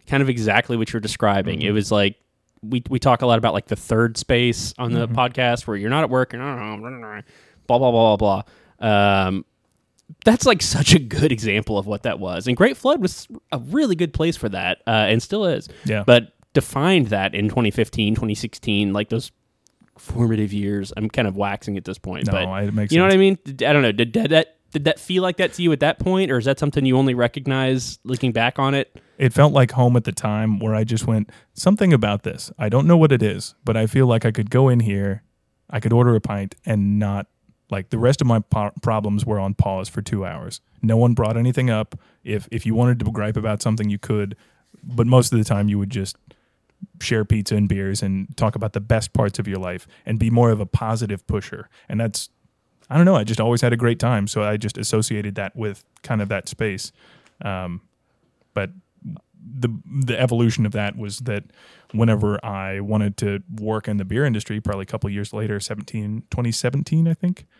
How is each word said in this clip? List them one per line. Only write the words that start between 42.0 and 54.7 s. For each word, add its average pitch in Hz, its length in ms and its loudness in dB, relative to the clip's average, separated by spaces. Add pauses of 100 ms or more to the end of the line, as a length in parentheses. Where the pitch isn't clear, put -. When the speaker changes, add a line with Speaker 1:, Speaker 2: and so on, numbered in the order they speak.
Speaker 2:
If, 104 280 -6
if 117 140 -6
you 110 80 0
wanted 123 260 2
to 110 120 -2
gripe 107 260 -4
about 107 240 -4
something, 110 280 -2
you 101 100 -2
could, 104 360 -4 (460)
but 117 260 -2
most 123 260 6
of 120 40 4
the 110 80 2
time 104 220 0
you 101 100 0
would 101 140 -2
just 98 240 -6 (840)
share 107 240 0
pizza 104 320 0
and 104 100 2
beers 98 340 -2
and 95 360 -4
talk 110 180 0
about 107 160 -4
the - 80 -4
best 107 320 -4
parts 104 260 0
of 107 120 -4
your 95 100 -6
life 90 260 -10 (200)
and 113 120 -4
be 110 120 0
more 117 220 4
of 107 100 0
a 98 40 -4
positive 110 600 -4
pusher." 104 420 -8 (200)
And 104 100 -4
that's, 113 300 -4 (600)
I 131 60 -2
don't 170 100 6
know, 185 120 6
I 107 80 0
just 113 160 -2
always 117 200 2
had 120 120 2
a 117 40 -2
great 117 220 0
time, 113 280 0
so 107 160 -2
I 107 120 -2
just 104 220 -6